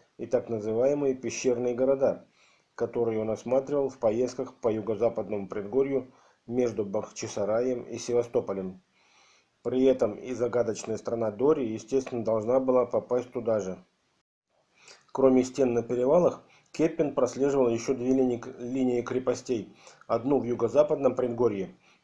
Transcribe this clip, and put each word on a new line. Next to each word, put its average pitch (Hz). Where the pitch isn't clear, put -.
и 117
так 120
называемые 120
пещерные 123
города, 131
которые 113
он 110
осматривал 135
в 131
поездках 120
по 117
юго-западному 104
предгорью 127
между 117
Бахчисараем 110
и 113
Севастополем. 101
При 127
этом 127
и 120
загадочная 113
страна 113
Дори, 131
естественно, 117
должна 113
была 127
попасть 123
туда 113
же. 92
Кроме 131
стен 123
на 117
перевалах, 127
Кеппин 156
прослеживал 131
ещё 117
две 123
линии 127
к-, 117
линии 123
крепостей. 123
Одну 120
в 113
юго-западном 123
предгорье, 117